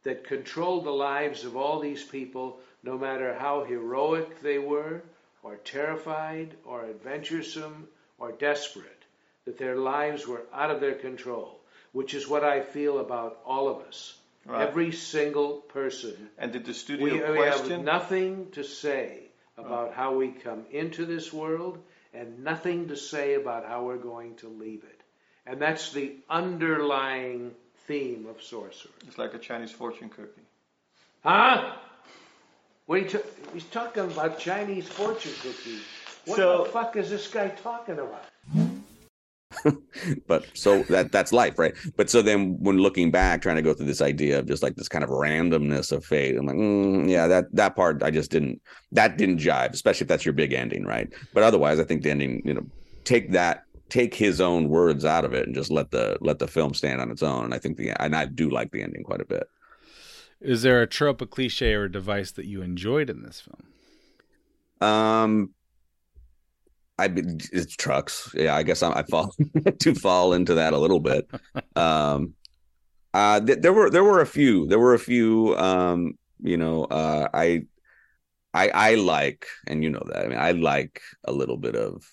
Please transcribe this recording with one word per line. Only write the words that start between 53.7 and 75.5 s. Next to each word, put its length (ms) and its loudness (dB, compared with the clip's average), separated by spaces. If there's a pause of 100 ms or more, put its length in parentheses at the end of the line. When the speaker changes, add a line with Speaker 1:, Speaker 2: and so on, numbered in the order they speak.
Speaker 3:
take 260 2
his 260 2
own 280 4
words 360 4
out 200 2
of 80 -2
it 140 -2
and 80 -6
just 160 -4
let 220 0
the, 280 0
let 200 0
the 80 -2
film 260 0
stand 260 -2
on 100 -6
its 120 -6
own. 220 -2
And 100 -4
I 40 -6
think 200 -6
the, 120 -6 (120)
and 140 0
I 100 0
do 240 -2
like 220 -4
the 100 -6
ending 220 -10
quite 160 -6
a 60 -8
bit. 180 -4 (960)
Speaker 4:
Is 220 0
there 200 8
a 40 2
trope, 360 0
a 40 -8
cliche, 480 -2
or 100 -2
a 80 -6
device 400 -4
that 140 -12
you 140 -8
enjoyed 480 -2
in 140 -10
this 180 -18
film? 220 -20 (1300)
Speaker 3:
Um, 600 4 (1500)
I 100 2
mean, 320 -4 (120)
it's 240 -4
trucks. 600 -4
Yeah, 180 2
I 80 2
guess 200 0
I, 100 2
I 100 0
fall 320 0 (220)
<laughs> 240 2
to 140 4
fall 380 4
into 220 4
that 200 4
a 40 2
little 220 4
bit. 340 0
Speaker 4:
<laughs> 40 -10 (380)
Speaker 3:
Um, 580 2 (800)
uh, 280 6
th-, 200 4
there 120 8
were, 180 8
there 140 8
were 160 8
a 60 6
few. 420 4
There 100 6
were 160 10
a 40 6
few. 580 4